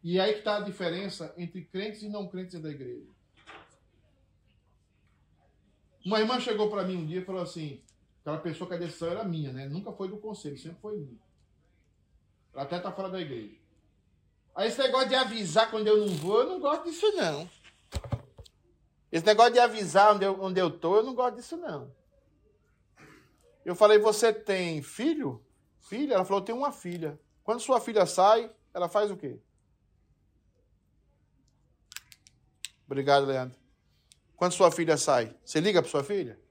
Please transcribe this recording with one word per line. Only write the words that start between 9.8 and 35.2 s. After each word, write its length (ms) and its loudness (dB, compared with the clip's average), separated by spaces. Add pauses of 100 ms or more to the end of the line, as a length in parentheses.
foi 160 -10
do 120 -10
conselho, 400 -12
sempre 240 -16
foi 160 -10
minha. 200 -14 (1300)
Ela 120 -10
até 140 -8
tá 140 -8
fora 160 -8
da 100 -8
igreja. 380 -10 (960)
Aí 140 -2
esse 100 -6
negócio 300 2
de 60 0
avisar 560 0
quando 160 -2
eu 200 6
não 80 -2
vou, 260 2
eu 100 2
não 100 -6
gosto 240 -2
disso, 280 0
não. 360 -2 (1600)
Esse 140 -2
negócio 300 8
de 40 8
avisar 560 6
onde 100 -2
eu, 180 -2
onde 180 -2
eu 100 2
tô, 260 0
eu 60 6
não 120 -4
gosto 220 -2
disso, 200 -14
não. 380 -12 (1700)
Eu 100 -4
falei, 240 8
"Você 340 4
tem 500 -4
filho? 600 -4 (360)
Filha?" 360 -4
Ela 100 2
falou, 160 0
"Eu 40 -10
tenho 140 -6
uma 140 -2
filha." 460 -8 (240)
Quando 180 -2
sua 200 2
filha 240 4
sai, 460 4 (240)
ela 140 -2
faz 220 0
o 60 -8
quê? 240 -12 (3500)
Obrigado, 380 4
Leandro. 320 -4 (800)
Quando 160 0
sua 180 6
filha 260 2
sai, 380 0 (100)